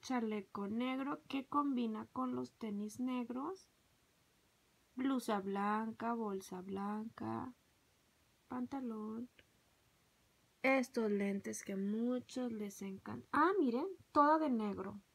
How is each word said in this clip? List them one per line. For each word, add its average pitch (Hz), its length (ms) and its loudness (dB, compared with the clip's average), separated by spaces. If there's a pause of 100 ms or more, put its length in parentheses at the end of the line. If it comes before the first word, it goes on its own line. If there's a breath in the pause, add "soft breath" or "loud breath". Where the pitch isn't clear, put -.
Chaleco 214 640 -2
negro 262 600 -2
que 269 180 -2
combina 240 640 0
con 254 220 -2
los 247 180 -4
tenis 208 480 -6
negros. 254 720 -4 (1300)
Blusa 254 440 2
blanca, 214 720 0
bolsa 196 480 -4
blanca, 214 920 -4 (920)
pantalón. 240 840 -4 (1300)
Estos 254 480 4
lentes 202 540 0
que 202 80 -6
a 196 60 -4
muchos 240 760 -2
les 208 300 -8
encantan. 196 500 -10
Ah, 311 260 6
miren, 269 280 2 (260)
toda 302 260 8
de 311 120 2
negro. 202 500 -2 (140)